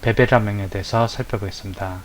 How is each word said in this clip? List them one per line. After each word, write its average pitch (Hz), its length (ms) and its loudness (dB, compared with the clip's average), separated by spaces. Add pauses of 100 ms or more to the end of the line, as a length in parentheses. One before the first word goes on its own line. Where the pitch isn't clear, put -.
베벨이라는 117 440 4
명령에 101 240 -2
대해서 113 380 0
살펴보겠습니다. 95 960 -6